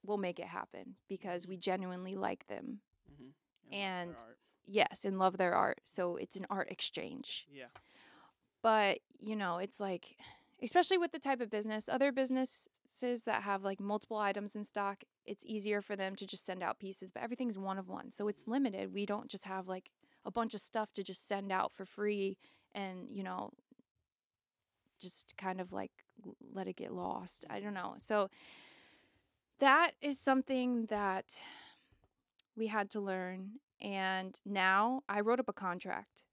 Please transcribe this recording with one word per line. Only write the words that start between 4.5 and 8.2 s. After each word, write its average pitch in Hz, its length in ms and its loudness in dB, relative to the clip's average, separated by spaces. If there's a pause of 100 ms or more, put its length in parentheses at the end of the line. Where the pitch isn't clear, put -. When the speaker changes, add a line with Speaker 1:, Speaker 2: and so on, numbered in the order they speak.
Speaker 1:
yes, 196 400 4
and 190 140 0
love 190 180 6
their 180 160 4
art. - 300 4
So 180 320 -2
it's - 200 -6
an 190 140 -6
art 196 220 -2
exchange. - 800 -6
Speaker 2:
Yeah. 135 140 -12 (960)